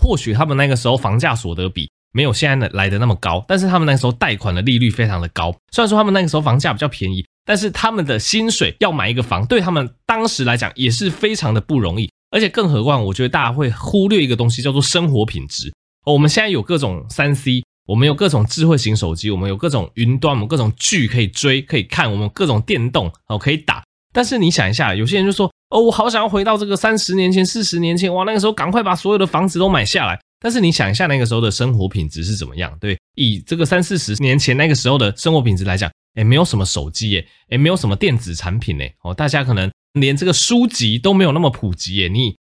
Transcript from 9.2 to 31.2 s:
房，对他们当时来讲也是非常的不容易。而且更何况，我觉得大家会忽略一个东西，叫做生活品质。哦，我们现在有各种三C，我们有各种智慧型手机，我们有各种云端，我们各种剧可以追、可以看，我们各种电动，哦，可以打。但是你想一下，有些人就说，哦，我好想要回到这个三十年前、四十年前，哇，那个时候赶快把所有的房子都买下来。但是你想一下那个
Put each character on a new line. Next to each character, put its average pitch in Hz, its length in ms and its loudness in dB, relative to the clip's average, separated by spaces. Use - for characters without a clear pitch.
房， 98 220 -2
对 220 160 2
他 180 100 0
们 139 200 -2
当 226 200 0
时 143 180 -4
来 120 120 2
讲 120 200 -4
也 127 120 0
是 117 220 0
非 214 260 -2
常 139 160 -2
的 110 80 0
不 147 180 -2
容 95 220 -2
易。 107 80 -4
而 220 80 0
且 214 80 2
更 202 200 0
何 123 140 2
况， 135 200 2
我 95 120 -2
觉 127 80 -2
得 123 60 0
大 143 160 0
家 120 80 0
会 135 180 0
忽 196 380 0
略 202 140 4
一 139 40 2
个 123 80 0
东 120 160 2
西， 120 100 -4
叫 135 120 -2
做 139 100 2
生 170 260 0
活 113 160 2
品 76 220 -6
质。 - 260 -12
哦， 147 80 2
我 143 60 6
们 147 100 4
现 214 140 2
在 214 80 -2
有 160 100 0
各 170 160 -2
种 101 320 -4
三 143 240 -2
C， 127 300 0
我 98 80 -2
们 123 120 4
有 151 60 4
各 185 160 2
种 127 160 2
智 160 220 0
慧 165 100 6
型 113 200 0
手 85 180 -2
机， 104 160 -4
我 98 60 -2
们 92 120 -2
有 98 80 -2
各 165 120 -4
种 123 260 -2
云 117 240 0
端， 139 160 0
我 127 40 0
们 107 80 -2
各 143 100 -2
种 117 200 2
剧 160 300 0
可 123 140 0
以 104 80 0
追、 135 340 0
可 139 160 -2
以 95 60 0
看， 139 260 -2
我 101 60 -2
们 104 140 -2
各 - 140 -4
种 123 180 2
电 123 280 -2
动， 104 200 -2
哦， 107 100 -4
可 135 140 0
以 160 40 0
打。 - 260 -4
但 240 120 0
是 247 140 -2
你 180 120 4
想 113 180 0
一 98 40 -2
下， 113 200 0
有 104 140 -2
些 160 100 0
人 190 80 2
就 202 60 2
说， 196 200 0
哦， 220 100 2
我 226 100 4
好 226 200 0
想 220 100 0
要 220 80 0
回 196 140 0
到 220 160 2
这 208 80 -6
个 202 80 -2
三 220 240 0
十 185 160 -2
年 185 160 2
前、 185 160 4
四 220 160 -4
十 175 160 -2
年 170 180 0
前， 175 160 0
哇， 185 120 0
那 214 80 -2
个 214 80 0
时 190 40 0
候 214 80 2
赶 165 200 -4
快 233 100 2
把 190 120 0
所 196 180 -2
有 208 60 2
的 196 60 2
房 170 220 0
子 170 140 -2
都 190 80 2
买 147 160 2
下 151 200 0
来。 87 140 -2
但 233 120 -2
是 240 80 0
你 170 100 4
想 135 200 0
一 - 20 0
下 147 140 0
那 139 120 0
个 123 60 2